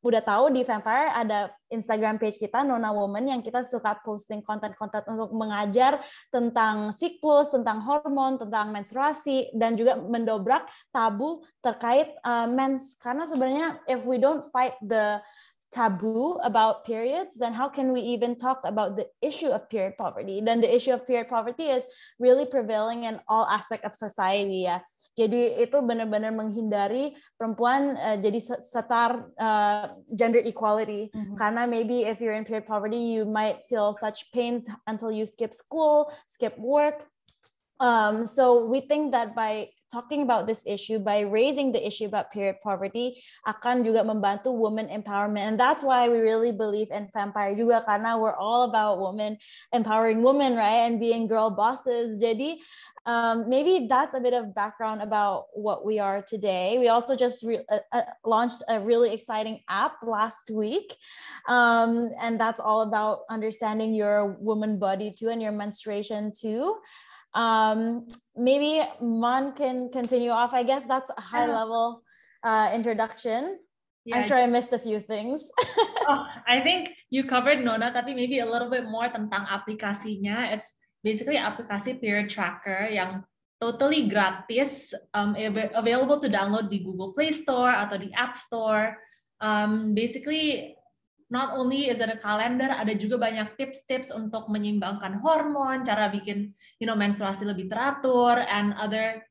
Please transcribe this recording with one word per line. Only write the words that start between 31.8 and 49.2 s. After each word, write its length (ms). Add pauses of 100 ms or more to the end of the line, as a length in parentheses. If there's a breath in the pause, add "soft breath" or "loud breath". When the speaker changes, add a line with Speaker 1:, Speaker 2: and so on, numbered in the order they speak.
Speaker 1:
if 160
you're 140
in 100
period 180
poverty, 480
you 140
might 420
feel 300
such 340
pains 380 (160)
until 240
you 160
skip 260
school, 560 (220 loud breath)
skip 260
work. 480 (760)
Um, 440
so 400
we 160
think 320
that 240
by 320 (240)
talking 300
about 240
this 200
issue, 320
by 220
raising 520
the 120
issue 220
about 260
period 300
poverty, 600 (240 loud breath)
akan 400
juga 160
membantu 480
women 380
empowerment. 580
And 140
that's 240
why 240
we 100
really 320
believe 400
in 240
Vampire 400
juga, 320
karena 320
we're 160
all 320
about 320
women, 400 (340 loud breath)